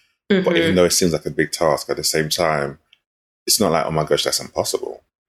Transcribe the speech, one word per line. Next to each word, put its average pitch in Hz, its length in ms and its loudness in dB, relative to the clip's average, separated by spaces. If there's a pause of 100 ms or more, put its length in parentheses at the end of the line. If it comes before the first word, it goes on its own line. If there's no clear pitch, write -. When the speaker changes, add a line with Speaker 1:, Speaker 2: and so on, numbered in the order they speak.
(280)
Speaker 1:
But 190 160 2
Speaker 2:
Mm-hmm. 170 120 0
Speaker 1:
even 165 180 2
though 90 100 6
it 82 80 2
seems 87 200 2
like 78 140 -4
a 78 40 -6
big 78 220 -2
task, 76 360 0
at 69 80 -2
the 78 80 -8
same 78 240 0
time, 76 500 -2 (680)
it's - 120 0
not 90 140 2
like, 80 140 2
"Oh - 40 -4
my 78 140 0
gosh, 73 200 0
that's - 140 -2
impossible." - 640 -6 (260)